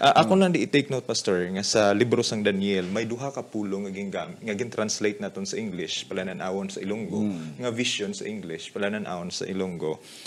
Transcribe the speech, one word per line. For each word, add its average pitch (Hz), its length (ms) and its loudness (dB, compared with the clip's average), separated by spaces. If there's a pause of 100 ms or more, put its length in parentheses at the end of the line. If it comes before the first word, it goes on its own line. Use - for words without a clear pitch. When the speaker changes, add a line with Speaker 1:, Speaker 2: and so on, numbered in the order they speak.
Speaker 1:
Uh, 139 160 8
ako 160 160 6
Speaker 2:
Oo. 190 80 8
Speaker 1:
nang 185 80 6
di-take 147 400 4
note, 131 160 -2
Pastor, 92 400 2
nga 95 160 -2
sa 104 320 4
libro 117 320 4
sang 107 160 -2
Daniel, 98 480 2
may 113 160 -2
duha 120 240 -6
ka 131 160 -8
pulong 101 400 -4
nga 95 80 -8
gingam-, 92 400 -6
nga 110 240 -6
gin-translate 107 640 -2
naton 98 240 -6
sa - 160 -4
English, 87 480 -6
palananawon 95 640 -4
sa - 80 -10
Ilonggo, 101 400 -4
Speaker 2:
Mm. 85 400 -4
Speaker 1:
nga 123 80 -4
vision 110 480 -2
sa - 80 -10
English, 90 480 -8
palananawon 101 560 -4
sa - 160 -6
Ilonggo. 87 560 -4 (260)